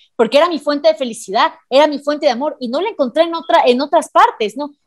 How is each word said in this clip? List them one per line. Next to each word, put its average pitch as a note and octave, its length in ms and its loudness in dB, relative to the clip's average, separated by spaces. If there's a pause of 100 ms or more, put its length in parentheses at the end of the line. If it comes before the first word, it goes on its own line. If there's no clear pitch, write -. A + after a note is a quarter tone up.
(140)
Porque A3+ 220 0
era D#4+ 120 4
mi E4 100 -4
fuente D4 300 -2
de D#4 60 4
felicidad, B3 580 -4 (180)
era C#4+ 160 4
mi C#4+ 140 -2
fuente D4+ 260 -2
de C4+ 60 2
amor C4+ 280 -6
y B3 80 -8
no C4+ 140 -4
la A4 80 -4
encontré D4+ 320 0
en E4+ 120 -4
otra, E4 300 2
en B3 160 2
otras D4 300 -2
partes, E4+ 480 0
¿no? D4 140 -8 (140)